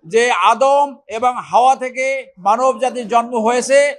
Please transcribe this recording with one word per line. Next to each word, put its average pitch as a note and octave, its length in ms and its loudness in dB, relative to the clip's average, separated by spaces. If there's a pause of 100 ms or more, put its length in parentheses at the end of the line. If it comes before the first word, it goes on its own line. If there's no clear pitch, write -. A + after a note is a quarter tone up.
যে G#3+ 180 0 (280)
আদম C#4 340 2 (220)
এবং A#3+ 260 -2 (160)
হাওয়া A#3+ 260 4
থেকে B3+ 320 -6 (300)
মানব A3+ 420 0
জাতির A#3+ 280 -4
জন্ম A#3 260 -2 (120)
হয়েছে B3 340 2 (200)